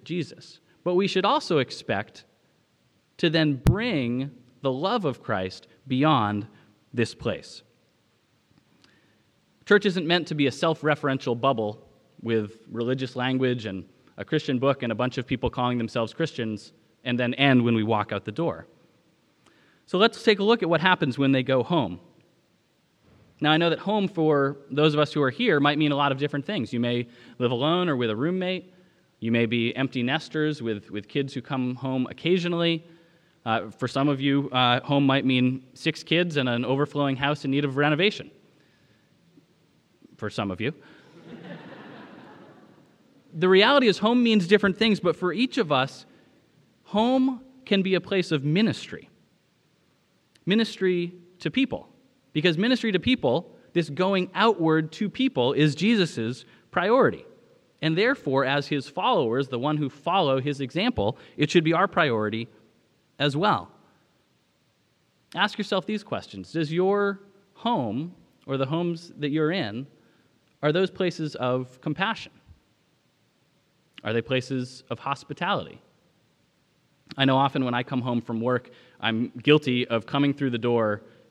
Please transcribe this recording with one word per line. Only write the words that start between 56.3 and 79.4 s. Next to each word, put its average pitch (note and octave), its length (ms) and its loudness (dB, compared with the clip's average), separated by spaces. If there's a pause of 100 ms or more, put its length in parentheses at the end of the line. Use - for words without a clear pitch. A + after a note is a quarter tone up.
priority. F3+ 560 2 (540)
And D#3+ 160 0
therefore, E3+ 500 0
as C#3+ 200 0
his C#3+ 220 -4
followers, C#3+ 600 0
the A#2+ 100 -6
one D3 180 0
who C#3+ 140 -2
follow E3 500 0
his C#3+ 200 -4
example, C#3 580 -2 (180)
it D3 140 0
should E3+ 140 4
be D#3+ 100 2
our F#3 120 2
priority A2+ 600 -2 (720)
as C#3+ 180 0
well. D3+ 340 0 (1600)
Ask G3 240 -2
yourself G3 260 -2
these G#3+ 180 -4
questions. F#2+ 480 -10
Does D#3 220 -2
your G3 480 0 (320)
home D#3+ 600 -4 (320)
or C3+ 100 -4
the C3+ 100 -2
homes E3+ 520 -4
that C#3+ 100 -4
you're D#3 240 0
in, C3 340 -6 (760)
are D3+ 100 2
those F3+ 180 0
places E3+ 460 -4
of B2+ 460 -4
compassion? F#3+ 500 -4 (1700)
Are A2 80 -4
they A2+ 100 0
places B2+ 680 -4
of A#2+ 100 -8
hospitality? C#3+ 840 -6 (1300)
I C3+ 80 2
know C3+ 120 4
often C#3 280 2
when A#2+ 100 -2
I B2 80 -2
come B2+ 180 -4
home A#2+ 200 -2
from A2+ 200 -8
work, B2 300 -2 (300)
I'm A2+ 320 -2 (100)